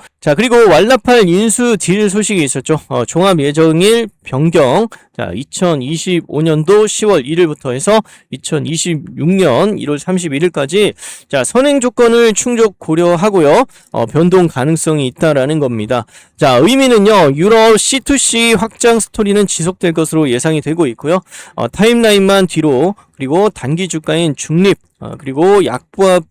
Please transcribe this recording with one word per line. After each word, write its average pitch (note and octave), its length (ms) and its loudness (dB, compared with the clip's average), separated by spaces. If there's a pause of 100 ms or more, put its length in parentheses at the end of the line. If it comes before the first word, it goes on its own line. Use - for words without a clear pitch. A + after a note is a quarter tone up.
(200)
자, D3 160 0
그리고 A#3 200 0 (140)
왈라팔 A3 580 2
인수 A3 520 0
딜 G3+ 300 0
소식이 G3+ 340 -2
있었죠. C#3 460 -4
어, B2 160 -2
종합 F3+ 340 0
예정일 D#3+ 720 2 (140)
변경. D#3+ 640 0 (280)
자, G#2 200 -8
이천이십오년도 D#3+ 1500 0
시월 G3 380 0
일일부터 D3+ 460 -2
해서 G3+ 280 0 (320)
이천이십육 C#3+ 960 -6
년 F#3 500 0
일월 D3 220 -6
삼십일일까지, E3+ 920 -4 (360)
자, B2+ 140 -2
선행 C#4 360 0
조건을 A#3 540 2
충족 A3+ 460 -2
고려하고요. F3 840 2 (260)
어, A#2 140 -4
변동 E3+ 420 2
가능성이 D3+ 600 -2
있다라는 D3 520 -2
겁니다. A#2+ 460 -4 (320)
자, C3+ 180 2
의미는요, G#3 800 4
유럽 A3 420 4
씨투씨 A#3 760 0
확장 A3+ 460 0
스토리는 G3+ 460 -2
지속될 F3 480 -4
것으로 D#3+ 360 0
예상이 D3 320 -2
되고 D#3+ 260 -2
있고요. D3+ 320 -4 (360)
어, A2+ 120 -4
타임라인만 G3+ 800 2
뒤로, D#3 480 0 (200)
그리고 E3 340 0
단기 E3 380 -6
주가인 D#3+ 480 -4
중립, F3+ 420 -2 (220)
어, - 200 -14
그리고 E3 460 0
약보합 F3+ 640 -2